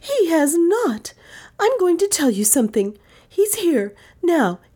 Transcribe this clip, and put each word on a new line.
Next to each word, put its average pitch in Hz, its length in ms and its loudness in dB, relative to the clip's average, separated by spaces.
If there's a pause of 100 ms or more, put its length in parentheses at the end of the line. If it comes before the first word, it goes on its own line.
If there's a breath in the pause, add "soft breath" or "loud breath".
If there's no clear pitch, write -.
He 523 300 -2
has 302 260 2
not. 339 560 0 (460 loud breath)
I'm 480 200 0
going 359 200 2
to 403 100 0
tell 294 220 0
you 202 140 -2
something. 208 540 0 (300 soft breath)
He's 403 280 -2
here, 294 380 -2 (280 soft breath)
now, 269 360 0 (180)